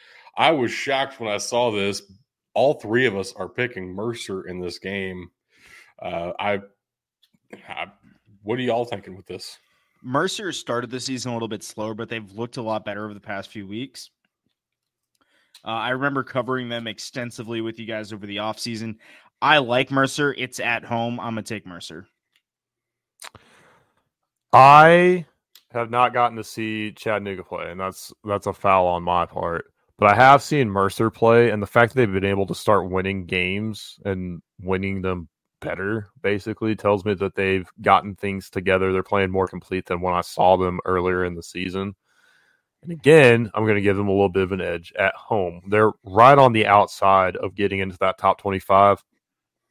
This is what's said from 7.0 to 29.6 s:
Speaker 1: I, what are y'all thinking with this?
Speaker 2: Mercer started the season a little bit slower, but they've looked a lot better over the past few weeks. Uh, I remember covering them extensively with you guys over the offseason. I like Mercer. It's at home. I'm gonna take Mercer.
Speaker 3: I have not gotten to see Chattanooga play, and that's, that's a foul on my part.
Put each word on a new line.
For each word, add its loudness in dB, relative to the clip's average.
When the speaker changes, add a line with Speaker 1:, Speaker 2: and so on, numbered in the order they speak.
Speaker 1:
I, -12
what -6
are -6
y'all -2
thinking -14
with -20
this? -16
Speaker 2:
Mercer -6
started -8
the -10
season -10
a -6
little -6
bit -12
slower, -12
but -12
they've -12
looked -12
a -10
lot -6
better -10
over -12
the -20
past -14
few -16
weeks. -14
Uh, -12
I -6
remember -4
covering -6
them -8
extensively -10
with -8
you -14
guys -10
over -14
the -10
offseason. -8
I 4
like 0
Mercer. -2
It's -10
at -4
home. -6
I'm -8
gonna -8
take -12
Mercer. -18
Speaker 3:
I 8
have -6
not 2
gotten 0
to -8
see -8
Chattanooga -6
play, -10
and -12
that's, -10
that's -6
a -2
foul 2
on -2
my 0
part. -8